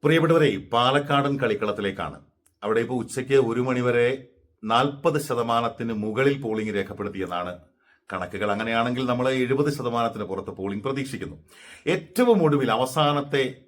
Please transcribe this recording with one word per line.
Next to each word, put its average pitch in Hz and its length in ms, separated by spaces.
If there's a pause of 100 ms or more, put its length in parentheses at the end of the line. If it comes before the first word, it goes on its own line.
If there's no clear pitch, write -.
പ്രിയപ്പെട്ടവരെ, 160 420 (240)
പാലക്കാടൻ 139 640
കളിക്കളത്തിലേക്കാണ്. 101 760 (480)
അവിടെ 110 180
ഇപ്പോൾ 120 200
ഉച്ചയ്ക്ക് 135 340 (120)
ഒരു 113 180
മണിവരെ 123 420 (640)
നാൽപത് 143 540
ശതമാനത്തിന് 117 680 (100)
മുകളിൽ 127 400
പോളിംഗ് 110 320
രേഖപ്പെടുത്തിയെന്നാണ് 95 760 (580)
കണക്കുകൾ. 95 420
അങ്ങനെയാണെങ്കിൽ 117 560
നമ്മൾ 123 160 (180)
എഴുപത് 139 340
ശതമാനത്തിന് 117 520
പുറത്ത് 95 300
പോളിംഗ് 101 260
പ്രതീക്ഷിക്കുന്നു. 135 520 (560)
ഏറ്റവും 226 520
ഒടുവിൽ 143 320
അവസാനത്തെ 143 680 (240)